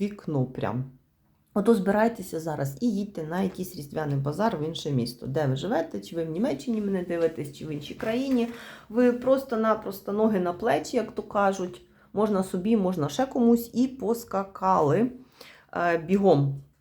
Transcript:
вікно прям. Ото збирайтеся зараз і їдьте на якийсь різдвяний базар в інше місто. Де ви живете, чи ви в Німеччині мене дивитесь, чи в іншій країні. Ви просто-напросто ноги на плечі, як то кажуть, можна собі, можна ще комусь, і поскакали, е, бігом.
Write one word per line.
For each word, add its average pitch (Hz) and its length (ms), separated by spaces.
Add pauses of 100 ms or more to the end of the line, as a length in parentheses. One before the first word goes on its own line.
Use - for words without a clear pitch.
вікно 165 440
прям. 120 460 (680)
Ото 214 180
збирайтеся 202 640
зараз 151 420
і 240 100
їдьте 202 320
на 170 180
якийсь 185 340
різдвяний 147 420
базар 160 400
в 151 100
інше 160 240
місто. 127 360
Де 143 200
ви 131 80
живете, 214 460
чи - 140
ви 165 80
в 160 60
Німеччині 220 520
мене 196 220
дивитесь, 165 500
чи - 120
в 156 40
іншій 147 240
країні. 240 540 (420)
Ви 240 240
просто-напросто 220 1000
ноги 214 280
на 175 140
плечі, 254 440
як 220 140
то 214 120
кажуть, 196 580 (320)
можна 202 300
собі, 196 340
можна 180 320
ще 262 160
комусь, 233 480
і 254 140
поскакали, 190 1200 (640)
е, 170 240
бігом. 160 640 (200)